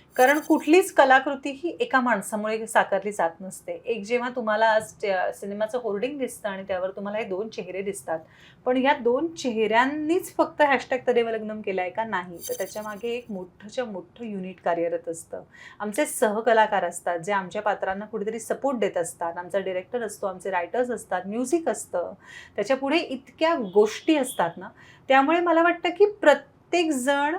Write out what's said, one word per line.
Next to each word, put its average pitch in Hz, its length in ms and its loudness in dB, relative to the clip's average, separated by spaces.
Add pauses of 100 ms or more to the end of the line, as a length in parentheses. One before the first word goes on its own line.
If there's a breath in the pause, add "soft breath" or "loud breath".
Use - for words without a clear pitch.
(160 soft breath)
कारण 269 220 6
कुठलीच 311 540 4
कलाकृती 269 720 4
ही - 160 -6
एका 247 200 2
माणसामुळे 220 680 -2
साकारली 196 460 2
जात 170 180 0 (100)
नसते. 180 440 -12
एक 233 200 -4
जेव्हा 240 320 -2
तुम्हाला 220 300 2
आज 220 260 2
त्या 190 400 -2
सिनेमाचं 214 500 -6
होर्डिंग 233 360 -4
दिसतं 240 300 -6
आणि 190 140 -6
त्यावर 190 280 -4
तुम्हाला 202 280 -6
हे 233 60 -4
दोन 202 240 -6
चेहरे 185 340 -8
दिसतात, 190 360 -6 (460 soft breath)
पण 254 120 0
या 262 160 4
दोन 277 420 0
चेहऱ्यांनीच 269 1000 0
फक्त 330 260 0
हॅशटॅग 269 360 2 (100)
तदेव 233 220 2
लग्नम 214 300 -6
केलाय 190 300 -4
का? 220 140 -4
नाही. 180 340 -6 (100)
तर - 100 -8
त्याच्या 202 240 -6
मागे 214 260 -8
एक 240 220 -6
मोठंच्या 202 540 -8
मोठं 202 400 -12
युनिट 185 400 -8
कार्यरत 170 440 0
असतं. 170 320 -10 (400 loud breath)
आमचे 214 260 -2
सहकलाकार 220 800 2
असतात, 175 340 -4
जे 170 140 -4
आमच्या 190 300 -4
पात्रांना 196 420 -2
कुठेतरी 220 360 -6
सपोर्ट 247 380 -2
देत 190 180 0
असतात. 170 420 -4
आमचा 180 200 -4
डायरेक्टर 185 440 -4
असतो, 208 240 -6
आमचे 185 240 -6
रायटर्स 185 400 -2
असतात, 190 360 -4
म्युझिक 247 420 -2
असतं. 185 440 -4 (440 loud breath)
त्याच्या 262 200 0
पुढे 277 220 0
इतक्या 320 560 -2 (200)
गोष्टी 214 420 4
असतात 226 400 0
ना, 190 120 -12 (400 soft breath)
त्यामुळे 277 320 6
मला 330 220 4
वाटतं 339 260 2
की 370 180 4
प्रत्येक 320 840 2
जण 285 480 0